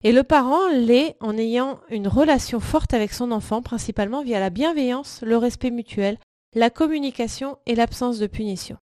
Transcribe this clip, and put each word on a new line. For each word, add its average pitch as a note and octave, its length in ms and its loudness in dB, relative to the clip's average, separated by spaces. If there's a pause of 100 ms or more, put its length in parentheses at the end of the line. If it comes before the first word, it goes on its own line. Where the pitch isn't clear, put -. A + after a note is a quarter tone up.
Et A3 80 6
le B3+ 120 6
parent D4+ 440 2
l'est B3+ 520 4
en A3 180 -4
ayant A#3+ 500 -2
une G#3 180 -6
relation B3 540 2
forte - 320 0
avec G#3+ 220 0
son A#3+ 180 -4
enfant, G#3+ 300 -4
principalement A#3 600 -4
via A#3 160 -2
la F#3+ 120 0
bienveillance, C4+ 720 -2
le A3+ 160 2
respect A#3+ 320 0
mutuel, A3 480 -4 (360)
la A#3 140 4
communication C#4 960 -2
et A#3 100 0
l'absence A#3 440 0
de G#3 80 -2
punition. G3+ 560 -6